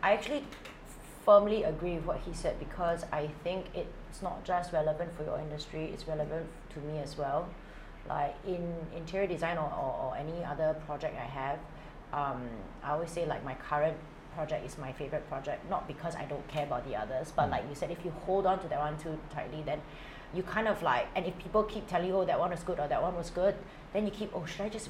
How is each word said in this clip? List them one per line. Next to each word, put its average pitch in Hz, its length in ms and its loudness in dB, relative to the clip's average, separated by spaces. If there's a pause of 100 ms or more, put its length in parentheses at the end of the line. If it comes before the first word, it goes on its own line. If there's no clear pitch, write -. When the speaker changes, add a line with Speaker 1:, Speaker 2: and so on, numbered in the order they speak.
Speaker 1:
I 196 100 8
actually 277 280 0 (800)
firmly 208 380 10
agree 165 320 0
with 156 120 -2
what 170 200 0
he 175 60 -6
said, - 260 0
because 170 540 0
I 151 160 0 (160)
think 180 300 -2
it's - 480 -6
not 180 200 -4
just 175 300 0
relevant 156 440 2
for 151 60 -4
your 156 160 -2
industry, 156 460 -4 (100)
it's - 140 -8
relevant 156 380 0 (280)
to 151 60 -6
me 151 180 -4
as 147 180 -4
well. 151 320 0 (600)
Like, 147 260 2 (100)
in 170 300 0 (220)
interior 185 320 0
design 170 300 2
or, 151 140 2
or, 127 380 0
or - 60 -2
any 165 280 -4
other 156 300 4 (120)
project 147 300 -2
I 123 100 -4
have, 139 320 -2 (540)
um, 135 300 0 (400)
I 135 80 -2
always 165 200 2
say, 170 160 0
like, 143 180 0
my 131 100 -4
current 151 420 2 (380)
project 156 320 -2
is 151 120 -8
my 135 140 -6
favorite 147 360 -4
project, 143 420 -4
not 185 160 0
because 165 300 -6
I - 80 -4
don't 139 240 -4
care 147 160 0
about 123 240 -2
the 110 80 -2
others, 131 400 -2
but 147 100 6
Speaker 2:
Mm. 143 60 0
Speaker 1:
like 120 160 -2
you 147 80 -6
said, 165 160 -2
if - 120 -8
you 175 60 -2 (160)
hold 190 200 4
on 185 140 6
to 170 80 -6
that 143 120 0
one 151 180 0
too 156 180 -4 (160)
tightly, 156 320 -6
then 147 160 -2 (540)
you 185 80 0
kind 220 240 0
of, 208 160 2
like, 127 320 4
and 180 120 0
if 175 120 -4
people 214 240 4
keep 214 240 -2
telling 180 220 2
you, 185 80 4
"Oh, 185 80 6
that 151 160 4
one 180 100 4
was 170 140 -4
good," 165 160 0
or 147 80 2
"That 143 140 4
one 180 120 2
was 170 160 -2
good," 185 240 4 (380)
then 208 140 2
you 196 40 2
keep, 208 240 -4
"Oh, 170 120 -2
should - 180 -4
I 214 60 0
just 214 180 -6